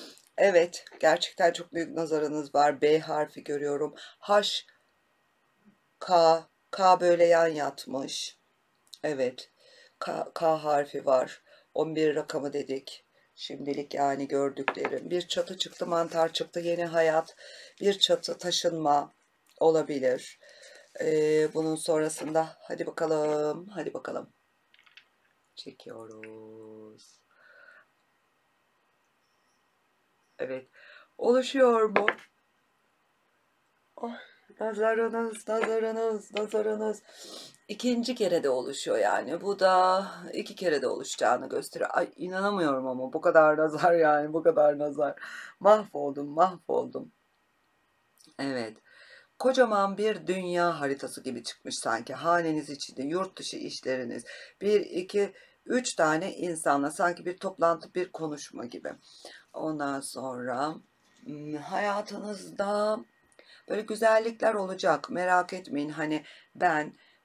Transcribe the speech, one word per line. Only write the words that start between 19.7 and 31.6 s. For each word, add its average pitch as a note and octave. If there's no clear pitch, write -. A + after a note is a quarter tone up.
Ee, D#3
bunun D#3+
sonrasında D#3+
hadi E3+
bakalım, D3+
hadi F#3+
bakalım. -
Çekiyoruz. A2
Evet. C3
Oluşuyor B3